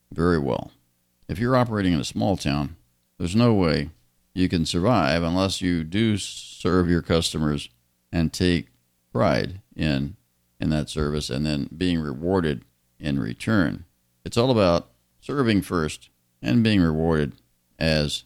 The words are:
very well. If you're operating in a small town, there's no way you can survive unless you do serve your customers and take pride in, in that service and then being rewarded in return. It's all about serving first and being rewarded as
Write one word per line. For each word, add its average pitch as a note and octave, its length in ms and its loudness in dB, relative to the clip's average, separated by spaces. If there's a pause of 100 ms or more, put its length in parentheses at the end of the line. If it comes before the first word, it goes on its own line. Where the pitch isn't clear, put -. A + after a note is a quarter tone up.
(100)
very E2+ 280 2
well. A#1+ 320 -4 (580)
If - 100 -6
you're B2 180 0
operating G#2+ 360 2
in D#2 80 2
a B1 40 -4
small G2+ 340 -2
town, C#2+ 380 -4 (420)
there's F2+ 180 -2
no A#2+ 160 6
way D#2 380 2 (420)
you F#2 160 0
can E2 160 0
survive E2+ 600 0
unless F2+ 360 0
you F2 220 0
do G2+ 340 0
serve - 720 -2
your E2+ 140 2
customers D#2+ 640 -2 (440)
and E2 200 0
take F2 360 0 (440)
pride F2+ 480 0 (140)
in, C#2+ 400 -2 (460)
in D#2+ 100 -2
that D2+ 180 -2
service D2+ 400 -4
and C#2+ 160 -4
then D2+ 320 -4
being F2 220 0
rewarded D#2 640 -2 (380)
in C#2+ 180 -2
return. C#2 640 -2 (400)
It's F#2 120 -6
all B2 160 2
about F2+ 380 2 (300)
serving A2+ 420 2
first - 480 -4 (300)
and A#2+ 220 2
being G#2+ 180 4
rewarded D#2+ 520 2 (460)
as D2+ 480 0